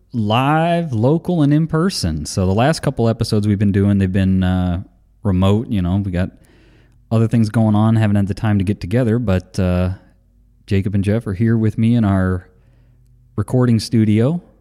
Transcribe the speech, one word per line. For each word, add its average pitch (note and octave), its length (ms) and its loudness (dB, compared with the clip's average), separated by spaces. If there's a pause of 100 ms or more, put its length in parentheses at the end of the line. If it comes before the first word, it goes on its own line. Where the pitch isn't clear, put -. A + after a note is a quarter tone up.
(120)
live, D3 800 0
local, D#3 500 0
and C#3+ 100 2
in D#3 140 2
person. G2 600 -2
So F#2+ 200 -2
the F#2 80 0
last C3 240 2
couple B2 300 -2
episodes A2 400 -2
we've G2+ 100 2
been G2+ 140 2
doing, G2+ 260 2
they've F#2+ 140 0
been, F#2+ 320 2
uh, F#2 400 -2 (400)
remote. G2 420 2
You G2 160 -2
know, F2+ 140 0
we G2+ 160 -4
got F2 180 -2 (800)
other A2+ 160 2
things A2+ 220 2
going A2 260 2
on, A2 220 2
haven't A2 180 0
had G2+ 140 0
the G2 60 -6
time G#2 240 -2
to G2 60 0
get F#2+ 160 -4
together, A2 380 0
but, G2 400 -4
uh, F2+ 360 0 (760)
Jacob G2 260 -2
and G2 80 0
Jeff G#2 240 -2
are G#2 80 -6
here A2+ 240 0
with A2 180 0
me A2+ 200 2
in A#2 80 2
our F#2 440 0 (840)
recording A#2+ 460 0
studio A2+ 600 2 (200)